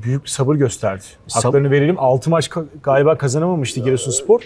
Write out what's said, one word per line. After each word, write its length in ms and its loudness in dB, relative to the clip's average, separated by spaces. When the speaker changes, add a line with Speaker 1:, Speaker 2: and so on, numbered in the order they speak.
Speaker 1:
büyük 240 -4
sabır 280 0
gösterdi. 460 -2
Speaker 2:
Sab- 140 -2
Speaker 1:
Haklarını 280 2
verelim. 280 2
Altı 320 0
maç 180 0
ka-, 160 -8
galiba 360 2
kazanamamıştı 640 -2
Giresunspor. 640 0